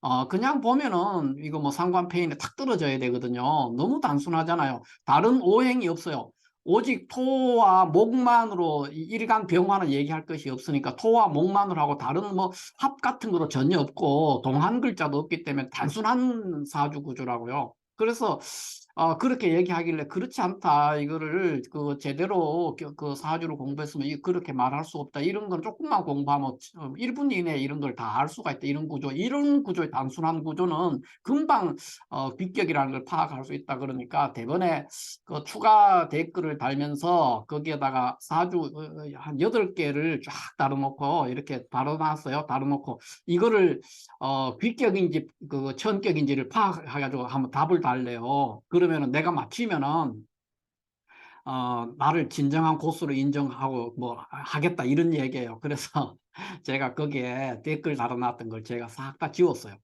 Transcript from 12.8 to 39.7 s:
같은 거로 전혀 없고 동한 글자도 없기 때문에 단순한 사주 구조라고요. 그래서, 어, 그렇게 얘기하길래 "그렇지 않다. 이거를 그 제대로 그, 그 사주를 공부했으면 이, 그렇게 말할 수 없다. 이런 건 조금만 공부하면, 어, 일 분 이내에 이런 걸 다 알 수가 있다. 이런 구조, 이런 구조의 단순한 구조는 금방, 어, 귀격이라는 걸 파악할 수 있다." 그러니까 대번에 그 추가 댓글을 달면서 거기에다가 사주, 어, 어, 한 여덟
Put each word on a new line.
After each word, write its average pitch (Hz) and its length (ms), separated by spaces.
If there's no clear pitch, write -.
같은 247 300
거로 160 180
전혀 147 300
없고 143 640
동한 160 380
글자도 160 360
없기 165 260
때문에 139 260
단순한 220 960
사주 143 360
구조라고요. 123 720
그래서, 226 420
어, 165 220
그렇게 247 380
얘기하길래 170 520
"그렇지 202 340
않다. 151 560
이거를 156 640
그 147 300
제대로 165 760
그, 147 180
그 143 200
사주를 160 400
공부했으면 143 520
이, 143 140
그렇게 180 300
말할 131 320
수 - 140
없다. - 240
이런 202 280
건 175 120
조금만 262 420
공부하면, 143 540
어, 139 200
일 240 160
분 277 180
이내에 170 280
이런 143 200
걸 139 160
다 117 240
알 147 80
수가 151 260
있다. - 140
이런 151 200
구조, 139 240
이런 277 520
구조의 175 280
단순한 156 520
구조는 160 580
금방, 269 520
어, 135 260
귀격이라는 160 560
걸 131 140
파악할 156 400
수 139 80
있다." 143 240
그러니까 135 560
대번에 147 520
그 147 200
추가 208 640
댓글을 160 480
달면서 143 880
거기에다가 139 720
사주, 180 400
어, 151 240
어, 156 320
한 139 240
여덟 208 340